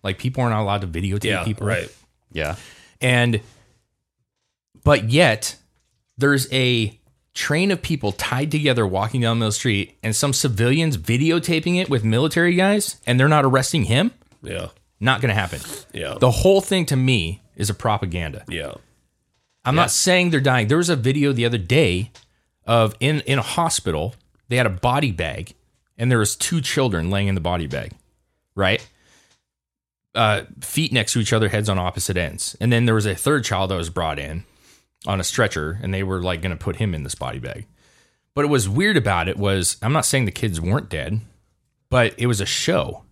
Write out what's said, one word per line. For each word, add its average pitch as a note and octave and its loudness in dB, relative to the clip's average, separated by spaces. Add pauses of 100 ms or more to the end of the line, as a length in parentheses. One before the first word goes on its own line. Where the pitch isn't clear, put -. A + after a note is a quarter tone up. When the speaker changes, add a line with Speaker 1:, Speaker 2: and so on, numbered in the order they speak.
Speaker 1:
Like, G2 -4
people B2+ -2
are A#2+ 2
not G#2+ 0
allowed G2+ 2
to F#2+ -4
videotape F#2 -2
Speaker 2:
Yeah, F#2 0
Speaker 1:
people. G#2+ -2
Speaker 2:
right. F2+ 0 (420)
Speaker 3:
Yeah. D#2 -4 (440)
Speaker 1:
And, A#2+ 2 (1400)
but A#2 4
yet, C3 2 (640)
there's C#3 2
a B2 0 (360)
train F3 0
of F3 -2
people A2+ -2
tied C#3 -4
together C3+ 2
walking G#2+ -2
down A#2 0
the A2 0
street, G#2 -2
and G#2+ -2
some C#3+ 0
civilians C3 2
videotaping D#3+ 0
it F#3 -4
with B2 0
military D#3 2
guys, G3 2 (100)
and B2 2
they're C#3 6
not D3+ 6
arresting C3 2
him? C#3 2 (300)
Speaker 2:
Yeah. F2+ -8 (320)
Speaker 1:
Not A#2+ 2
gonna A#2 2
happen. E2 -2 (320)
Speaker 2:
Yeah. C#2 -8
Speaker 1:
The B2 6
whole F#3+ 4
thing F#3+ 0
to C#3 -2
me A2+ 0 (160)
is G2+ -4
a G2 -4
propaganda. F2 -4
Speaker 2:
Yeah. D#2 -8 (880)
Speaker 1:
I'm C3 0
Speaker 2:
Yeah. F3 4
Speaker 1:
not - 2
saying F3+ 2
they're D3 2
dying. B2+ 2
There C#3+ 4
was F3 0
a D#3+ 2
video C#3 0
the A#2 0
other A#2 0
day G2+ 2 (560)
of A2+ 2
in, D3 0
in C3+ 0
a A2 -2
hospital, F2 -2 (340)
they A#2+ -2
had B2 2
a G#2 2
body B2 0
bag, E2 -6 (420)
and A#2+ 0
there A#2+ 4
was G#2+ 0
two - -2
children G2 0
laying G2+ 0
in F#2+ 0
the F#2 -2
body E2+ -2
bag, C2 -8 (640)
right? F#2+ 0 (1300)
Uh, G#2+ 2 (180)
feet - -2
next A2+ 0
to A#2+ 2
each G#2+ 0
other, A2 2
heads G#2+ 0
on F#2+ 0
opposite F2+ -4
ends. - -6
And A#2+ 0
then A#2 2
there A2+ 4
was G#2+ 0
a G2 -2
third C#3+ 0
child F#2+ -2
that F#2+ -2
was E2+ -4
brought D#2+ -4
in D2+ -8 (600)
on F#2+ -2
a F2+ -4
stretcher, F2 -2
and F#2+ -4
they F#2+ -4
were, F#2+ -4
like, F2+ -4
gonna F2+ -4
put F#2 -6
him G2 -2
in D2+ -6
this C2+ -8
body B1+ -8
bag. B1+ -12 (680)
But D3 0
what D3 0
was A2+ 2
weird F3+ 2
about F#2 2
it F2+ -4
was, G2 0
I'm A#2 0
not D#3 0
saying C3 0
the F#2 -2
kids F2+ -4
weren't F#2+ -2
dead, E2+ -6 (720)
but A#2+ 2
it A#2+ 0
was A2 0
a F#2+ -2
show. - -2